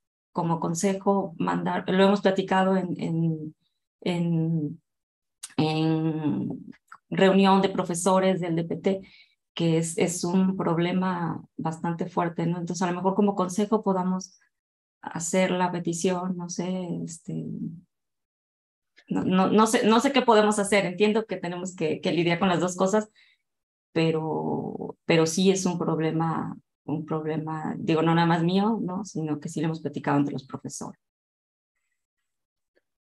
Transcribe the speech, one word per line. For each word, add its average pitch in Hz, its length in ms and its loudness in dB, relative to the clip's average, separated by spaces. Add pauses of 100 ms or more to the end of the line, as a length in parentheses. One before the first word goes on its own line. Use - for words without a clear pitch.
(340)
como 165 260 -2
consejo, 190 800 0
mandar, 180 480 -2
lo 185 160 4
hemos 196 180 4
platicado 190 540 2
en, 180 240 -2
en, 160 560 -2 (460)
en, 165 800 -2 (760)
en 156 1160 -2 (360)
reunión 190 520 6
de 190 80 2
profesores 190 720 2
del 170 140 -2
D 165 100 0
P 170 100 -6
T, 190 260 -2 (540)
que 165 240 2
es, 165 180 -4
es - 260 0
un 190 320 2
problema 175 880 -2 (120)
bastante 165 500 -4
fuerte, 170 400 -2
¿no? 175 140 -2
Entonces, 170 240 -4
a 175 80 0
lo 175 40 -4
mejor 185 200 0
como 202 180 4
consejo 208 480 0
podamos 185 560 -2 (640)
hacer 185 480 0
la 180 220 0
petición, 175 640 -2
no 175 100 -8
sé, 185 400 -4 (160)
este, 165 400 -10 (1700)
no, 190 140 -2
no, 185 260 2
no 220 160 6
sé, 220 220 2
no 226 120 6
sé 277 120 2
qué 262 100 2
podemos 214 380 4
hacer. 196 260 2
Entiendo 208 400 0
que 185 120 -6
tenemos 180 380 -8
que, 156 260 -4
que 180 100 -2
lidiar 170 260 2
con 190 120 2
las 170 100 2
dos 180 160 -2
cosas, 208 340 0 (840)
pero, 160 1000 -2 (100)
pero 165 200 4
sí 185 240 2
es 190 160 2
un 175 140 -2
problema, 160 760 -2 (300)
un 156 180 -4
problema, 156 760 -6
digo, 156 240 2
no 165 100 4
nada 170 140 4
más 165 160 2
mío, 202 360 2
¿no? 185 260 -6
Sino 156 340 -6
que 160 100 -10
sí 165 100 -8
lo 156 60 -2
hemos 160 160 -4
platicado 143 380 -2
entre 143 140 0
los - 120 -10
profesores. - 560 -12 (2000)